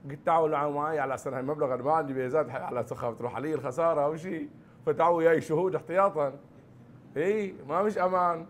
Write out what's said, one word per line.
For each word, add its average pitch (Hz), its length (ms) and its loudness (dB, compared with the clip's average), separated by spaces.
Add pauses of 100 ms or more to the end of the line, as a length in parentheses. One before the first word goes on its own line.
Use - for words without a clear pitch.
قلت: 143 160 -12
"تعالوا 156 440 2
معي 147 300 -2
على 135 140 -2
أساس 127 200 -6
هاي 127 60 -4
المبلغ 143 340 -2
أنا 123 100 -4
ما 151 100 2
عندي 147 200 0
بيزات 131 360 0
على 123 340 -4
سخافة 120 340 -6
تروح 120 180 -6
علي 147 180 -4
الخسارة 147 480 0
أو 151 140 0
شيء، 160 340 -8 (360)
فتعالوا 170 320 4
وياي 165 240 6
شهود 170 340 0
احتياطًا". 160 580 0 (840)
إي 196 380 0 (120)
ما 170 160 0
مش 208 140 0
أمان. 180 520 2